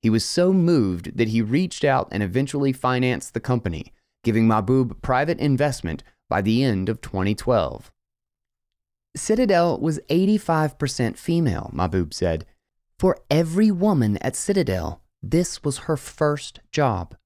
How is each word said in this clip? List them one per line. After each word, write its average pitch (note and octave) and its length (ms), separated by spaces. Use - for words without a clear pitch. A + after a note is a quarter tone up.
He A2 80
was A2 160
so F3+ 260
moved A#2+ 640
that A2+ 120
he A2+ 120
reached C#3 440
out C3+ 260
and G2+ 100
eventually C3+ 520
financed B2+ 600
the A#2 60
company, G2+ 540
giving A2+ 200
Mahbub A2+ 560
private C#3 380
investment C3+ 640
by G2+ 120
the A2+ 220
end G2+ 260
of A2 100
twenty G2 340
twelve. F2+ 600
Citadel F#3+ 640
was D#3 300
eighty-five E3+ 680
percent C3 400
female, E3 540
Mahbub E2+ 420
said. E2 320
"For - 180
every E3+ 400
woman E3+ 460
at - 180
Citadel, F#2+ 680
this E3 400
was - 240
her D#3+ 80
first - 640
job." A2 420